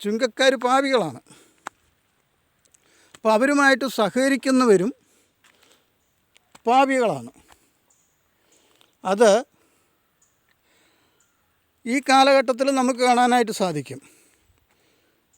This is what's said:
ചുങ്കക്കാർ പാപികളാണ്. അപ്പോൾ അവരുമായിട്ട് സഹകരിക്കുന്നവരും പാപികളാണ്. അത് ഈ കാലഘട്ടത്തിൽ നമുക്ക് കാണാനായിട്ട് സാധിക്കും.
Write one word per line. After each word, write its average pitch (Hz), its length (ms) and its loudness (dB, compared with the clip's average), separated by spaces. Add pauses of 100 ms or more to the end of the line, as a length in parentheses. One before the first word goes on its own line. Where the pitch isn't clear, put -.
ചുങ്കക്കാർ 262 520 -2 (140)
പാപികളാണ്. 247 540 -2 (1900)
അപ്പോൾ 220 220 -2
അവരുമായിട്ട് 269 500 2 (140)
സഹകരിക്കുന്നവരും 254 880 0 (1800)
പാപികളാണ്. 240 640 0 (1700)
അത് 202 260 2 (2500)
ഈ 240 100 -4 (120)
കാലഘട്ടത്തിൽ 269 580 2 (120)
നമുക്ക് 247 280 -2
കാണാനായിട്ട് 247 500 2
സാധിക്കും. 151 440 -6 (1400)